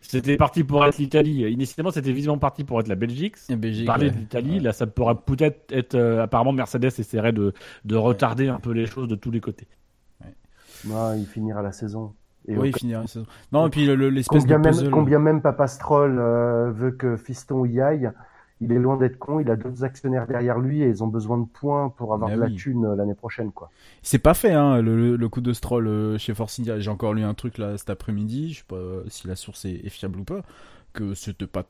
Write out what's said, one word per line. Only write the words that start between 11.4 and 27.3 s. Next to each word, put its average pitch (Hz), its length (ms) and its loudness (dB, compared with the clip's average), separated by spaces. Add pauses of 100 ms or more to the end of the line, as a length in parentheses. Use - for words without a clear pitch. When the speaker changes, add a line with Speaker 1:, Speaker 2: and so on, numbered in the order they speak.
Speaker 3:
la 98 80 -6
saison. 107 420 -10 (340)
Et 107 80 -4
Speaker 2:
Oui, 131 120 0
il - 20 2
Speaker 3:
Ocon 127 120 -4
Speaker 2:
finira 113 200 -4
la 110 60 -10
saison. 113 180 -12 (260)
Non, 151 140 4
et 156 60 2
puis 147 160 2
le, 139 80 6
le, 135 160 2
l'espèce 135 320 4
Speaker 3:
Combien 151 160 6
Speaker 2:
de 151 60 4
Speaker 3:
même, 156 80 8
Speaker 2:
puzzle. 139 180 2
Speaker 3:
combien 147 260 4
même 156 240 4
Papa 143 240 2
Stroll, 143 540 2
euh, 120 520 2
veut 120 200 -2
que 127 260 -2
Fiston 127 480 -4
y 120 160 0
aille, 135 300 0 (500)
il 117 120 0
est 127 40 4
loin 131 200 4
d'être 127 200 2
con, 151 220 -4
il 139 100 0
a 113 60 4
d'autres 123 300 -6
actionnaires 131 420 -4
derrière 120 320 0
lui 139 220 0
et 131 80 4
ils 107 120 0
ont 110 60 -2
besoin 110 300 -2
de 117 80 -2
points 143 420 -2
pour 117 260 -6
avoir 107 160 -2
Speaker 2:
Mais 104 60 -2
Speaker 3:
de 117 60 0
la 113 60 2
Speaker 2:
oui. 110 100 -4
Speaker 3:
thune, 120 300 -2
euh, 104 100 0
l'année 101 180 -2
prochaine, 110 380 -10
quoi. - 160 -18 (320)
Speaker 2:
C'est - 180 0
pas 156 140 4
fait, 196 180 2
hein, 143 300 4
le, 113 160 2
le, 120 180 4
le 117 140 0
coup 127 100 -6
de 120 140 -2
Stroll, 117 340 -2
euh, 107 300 -2
chez 107 160 -6
Force 113 260 -6
India. 113 180 -4
J'ai 101 120 -4
encore 107 240 -2
lu 107 100 0
un 104 100 -2